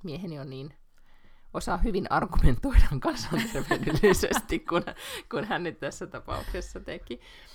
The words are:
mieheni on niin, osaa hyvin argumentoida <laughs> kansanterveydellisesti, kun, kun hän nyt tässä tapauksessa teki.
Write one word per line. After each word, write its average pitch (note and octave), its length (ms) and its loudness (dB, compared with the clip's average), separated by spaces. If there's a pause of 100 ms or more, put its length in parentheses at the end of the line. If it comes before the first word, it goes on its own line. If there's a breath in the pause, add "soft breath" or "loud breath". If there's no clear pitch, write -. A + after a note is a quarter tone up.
mieheni E3 360 -10
on C3 100 -12
niin, C3+ 240 -14 (800 soft breath)
osaa F3 240 -4
hyvin G3+ 340 0
argumentoida A3+ 720 6 (100)
<laughs> A3+ 40 -2
kansanterveydellisesti, - 1600 0
kun, E3+ 240 -2 (480 loud breath)
kun B3 140 -4
hän G3 180 -4
nyt E3 160 -8
tässä D#3+ 280 -8
tapauksessa - 720 -10
teki. - 400 -12 (360 loud breath)